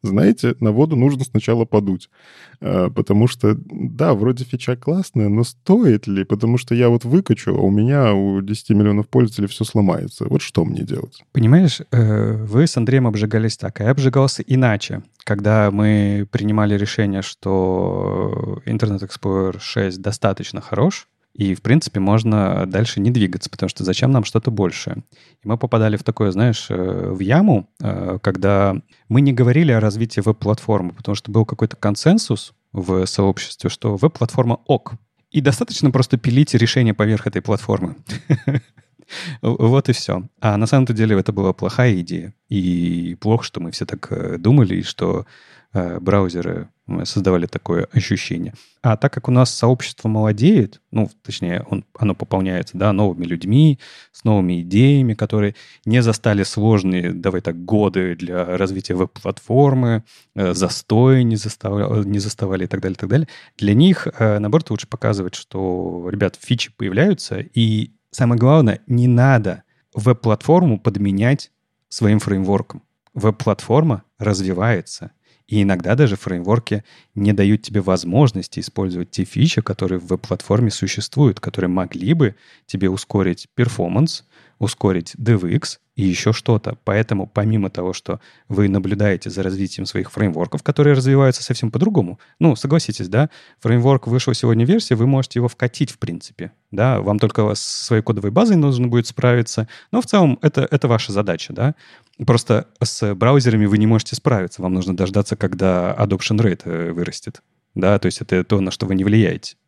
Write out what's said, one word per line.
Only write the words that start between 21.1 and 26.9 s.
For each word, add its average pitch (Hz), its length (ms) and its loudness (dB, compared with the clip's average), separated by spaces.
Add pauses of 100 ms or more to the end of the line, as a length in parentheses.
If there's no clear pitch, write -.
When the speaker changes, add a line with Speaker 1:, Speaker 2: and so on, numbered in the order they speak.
Speaker 2:
и, 98 220 -2
в - 80 -20
принципе, 117 360 0
можно 98 680 0
дальше 101 320 -2
не 104 100 2
двигаться, 98 400 0
потому - 180 -6
что - 160 -8
зачем 95 280 0
нам 123 120 2
что-то 117 280 -2
большее? 101 460 -4 (460)
И 104 40 -10
мы 113 100 -2
попадали 110 400 0
в - 60 -8
такое, 107 280 -2
знаешь, 110 380 0
э, 92 420 -4